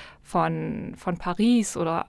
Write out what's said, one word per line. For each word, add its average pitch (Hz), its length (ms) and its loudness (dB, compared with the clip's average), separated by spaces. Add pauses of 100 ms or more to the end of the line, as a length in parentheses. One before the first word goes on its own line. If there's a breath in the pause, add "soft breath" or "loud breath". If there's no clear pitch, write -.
(220 loud breath)
von, 160 760 -2
von 175 200 -4
Paris 220 600 2
oder, 165 320 -2